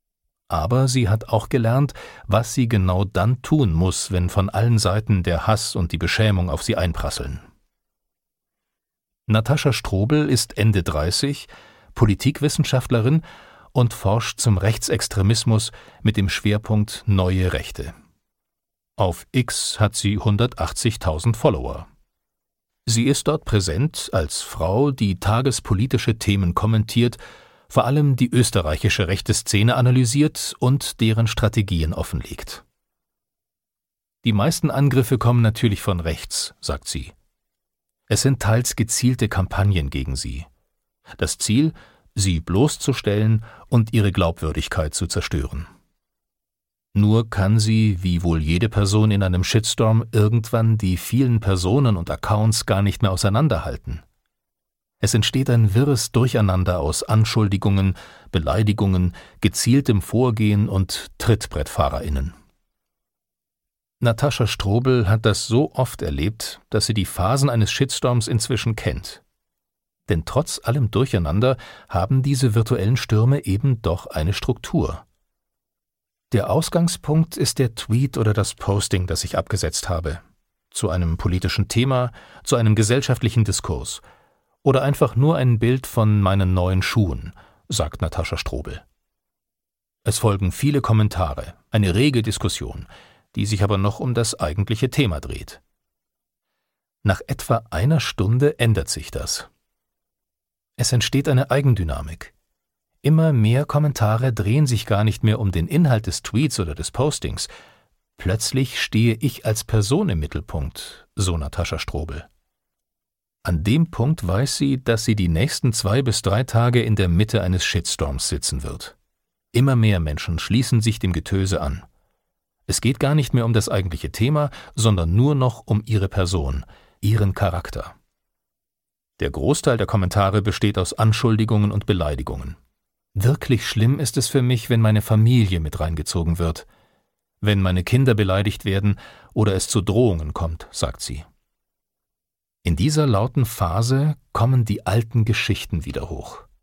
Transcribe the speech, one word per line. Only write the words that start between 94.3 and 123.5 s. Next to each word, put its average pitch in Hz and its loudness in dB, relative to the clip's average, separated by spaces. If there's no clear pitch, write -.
eigentliche 98 -2
Thema 90 0
dreht. - -12
Nach 95 0
etwa - -4
einer 131 0
Stunde 123 0
ändert 110 2
sich - -8
das. - -8
Es - -2
entsteht 131 0
eine 131 2
Eigendynamik. 90 0
Immer 160 4
mehr 120 4
Kommentare 127 0
drehen 113 2
sich 117 0
gar 104 2
nicht - 0
mehr 110 2
um 98 0
den 82 0
Inhalt 135 2
des - -6
Tweets 135 -2
oder 85 -4
des - -8
Postings. - -4
„Plötzlich 110 -2
stehe 113 2
ich 113 -4
als 107 -2
Person 123 0
im 85 -2
Mittelpunkt“, - -8
so 92 -2
Natascha 78 -4
Strobel. 73 -8
An 82 -2
dem 147 2
Punkt 127 -2
weiß 107 0
sie, 139 0
dass 113 0
sie 113 2
die 90 2
nächsten 113 0
zwei 110 0
bis 123 0
drei 104 0
Tage 120 2
in 110 2
der 95 2
Mitte 95 2
eines 90 0
Shitstorms - -4
sitzen 71 -4
wird. - -14
Immer 131 4
mehr 104 4
Menschen 78 -2
schließen 117 2
sich 107 0
dem 92 -2
Getöse 95 -2
an. 73 -6
Es - -4
geht - 0
gar 147 2
nicht 147 0
mehr 117 2
um 117 0